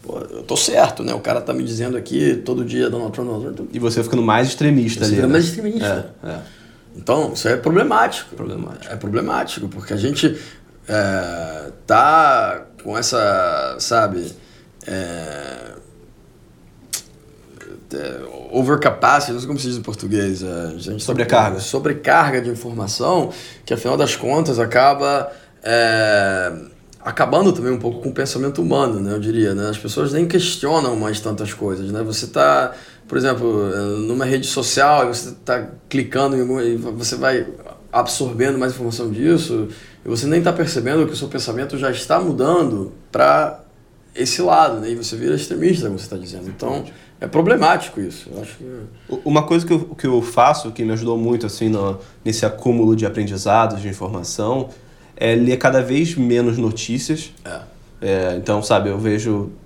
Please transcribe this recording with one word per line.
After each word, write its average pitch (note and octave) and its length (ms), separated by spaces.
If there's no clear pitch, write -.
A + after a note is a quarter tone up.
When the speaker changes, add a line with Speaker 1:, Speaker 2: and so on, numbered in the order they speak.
Speaker 1:
pô, - 160
eu - 120
tô - 140
certo, - 480
né? A#2+ 100
O A#2+ 60
cara A#2+ 200
tá B2+ 140
me B2+ 80
dizendo A#2+ 340
aqui C3 480
todo B2 200
dia A#2+ 260
Donald A#2 220
Trump, B2 160
Donald A#2 260
Trump. - 180
Speaker 2:
E B2 60
você A#2 240
ficando A#2+ 200
mais A2+ 260
extremista C3+ 520
Speaker 1:
Você A2+ 60
Speaker 2:
ali, G#2 80
Speaker 1:
fica C3 140
Speaker 2:
né? C#3 40
Speaker 1:
mais E3 140
extremista. G#3 760
Speaker 2:
É, - 80
é. D#3+ 80
Speaker 1:
Então, C3 360
isso - 160
é B2 80
problemático. - 800
Speaker 2:
Problemático. - 580
Speaker 1:
É - 40
problemático, - 720
porque G2+ 260
a - 20
gente, C3+ 400
é, F2 840
tá B2+ 800
com G#2+ 160
essa, F#2 800
sabe, G2 520
é, D#2 720
é, C2+ 260
overcapacity, C3 800
não A#2+ 80
sei B2 60
como C#3+ 120
se C3 100
diz B2 80
em A2+ 60
português, G2+ 600
é, F#2 40
a E2+ 200
gente F2+ 160
tá G#2 120
Speaker 2:
Sobrecarga. A#2 500
Speaker 1:
com F#2+ 40
sobrecarga C#3+ 800
de A#2+ 80
informação, A#2 800
que - 80
afinal C3+ 240
das C#3+ 200
contas C#3 420
acaba, C#3 720
é, G#2+ 880
acabando D#3 460
também B2 180
um A#2+ 60
pouco A#2 240
com C3+ 80
o - 20
pensamento C#3 480
humano, C3+ 400
né, G2+ 140
eu G#2+ 40
diria, G#2+ 360
né? G#2 160
As G2+ 80
pessoas C#3+ 340
nem E3+ 140
questionam D#3 680
mais G#2+ 260
tantas G#2+ 340
coisas, G2 360
né? G#2 120
Você A2 240
tá, C#3 460
por C3+ 80
exemplo, A#2+ 560
eh, G2+ 60
numa B2+ 200
rede C3 200
social C#3 580
e A#2+ 100
você A#2+ 180
tá B2 260
clicando C3+ 480
em B2+ 60
alguma, B2+ 200
e A#2 140
vo-, A#2 160
você A#2+ 240
vai C3 300
absorvendo B2+ 680
mais B2+ 140
informação A#2 380
disso, A#2+ 580
e - 40
você A#2 180
nem E3+ 160
tá F3 100
percebendo D3+ 540
que - 80
o - 20
seu C#3 120
pensamento C3 500
já C3+ 120
está D3+ 300
mudando C3+ 720
pra C#3+ 520
esse - 280
lado, D#3 380
né? A2 100
E A#2+ 40
você A#2 220
vira C3+ 180
extremista, D#3+ 520
como F#2+ 120
você - 120
tá G2+ 80
dizendo. F2+ 300
Então, B2 360
é - 80
problemático E3+ 760
isso. - 320
Eu G#2 80
acho - 160
que - 60
Speaker 2:
U-, B2+ 160
uma D3+ 200
coisa E3+ 220
que F3 60
eu, D#3 80
que - 260
eu B2 140
faço, B2 520
que A#2 120
me A2 80
ajudou A2+ 240
muito, A2+ 300
assim, A2 240
no, G2 280
nesse A2 220
acúmulo A2+ 500
de A2 120
aprendizados, G2+ 720
de G2+ 80
informação, G#2 800
é A2+ 140
ler B2 220
cada C3 260
vez D3+ 320
menos A#2+ 440
notícias. A2+ 760
Speaker 1:
É. E2+ 140
Speaker 2:
É, F#2 360
então, G#2 260
sabe, G#2 260
eu G2 100
vejo G#2+ 520